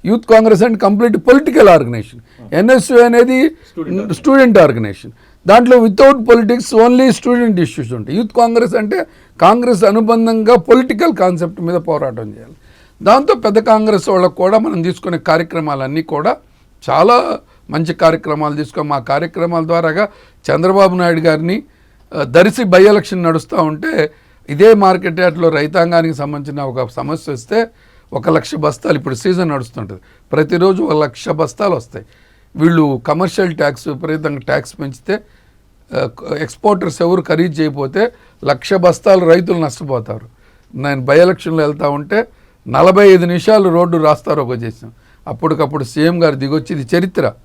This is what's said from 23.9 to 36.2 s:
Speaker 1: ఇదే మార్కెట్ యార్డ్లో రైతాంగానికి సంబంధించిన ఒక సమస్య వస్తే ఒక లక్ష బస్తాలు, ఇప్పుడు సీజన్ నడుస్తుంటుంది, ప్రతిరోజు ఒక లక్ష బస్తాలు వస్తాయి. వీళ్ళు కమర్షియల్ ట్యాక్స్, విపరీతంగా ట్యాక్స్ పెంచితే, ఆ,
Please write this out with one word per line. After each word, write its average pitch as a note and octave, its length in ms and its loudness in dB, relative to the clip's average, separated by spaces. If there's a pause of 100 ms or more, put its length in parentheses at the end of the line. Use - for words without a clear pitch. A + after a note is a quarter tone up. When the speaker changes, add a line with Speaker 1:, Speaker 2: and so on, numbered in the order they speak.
Speaker 1:
ఇదే F#3+ 260 6
మార్కెట్ F#3 460 0
యార్డ్లో E3+ 280 0
రైతాంగానికి E3 640 0
సంబంధించిన C#3+ 480 -10
ఒక B2+ 280 -8
సమస్య D3 420 -10
వస్తే G3+ 340 -4 (460)
ఒక C3+ 160 -4
లక్ష - 260 -2
బస్తాలు, D3 440 -6
ఇప్పుడు C3 160 -8
సీజన్ F3+ 340 -4
నడుస్తుంటుంది, A#2 520 -10 (320)
ప్రతిరోజు F3+ 500 0
ఒక D3+ 220 -2
లక్ష C#3 240 -10
బస్తాలు E3+ 460 -4
వస్తాయి. - 320 -12 (500)
వీళ్ళు D3+ 500 0
కమర్షియల్ F3 500 -2
ట్యాక్స్, D3 320 -4
విపరీతంగా D#3 500 -8
ట్యాక్స్ C#3 420 -8
పెంచితే, C#3 400 -8 (760)
ఆ, C3+ 140 -4 (300)